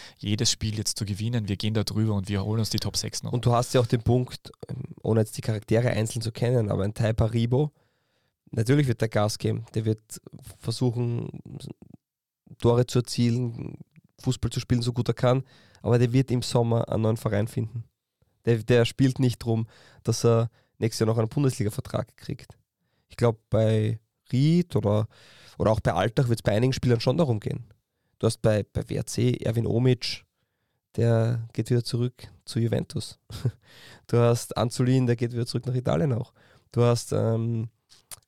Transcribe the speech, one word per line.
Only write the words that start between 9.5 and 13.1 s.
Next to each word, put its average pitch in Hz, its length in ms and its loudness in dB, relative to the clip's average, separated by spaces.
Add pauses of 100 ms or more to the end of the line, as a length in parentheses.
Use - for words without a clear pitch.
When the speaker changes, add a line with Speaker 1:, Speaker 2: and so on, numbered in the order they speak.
Speaker 2:
der 113 140 -2
wird - 340 -4 (380)
versuchen, 120 720 -2 (1300)
Tore 120 260 4
zu - 120 0
erzielen, 120 800 -2 (420)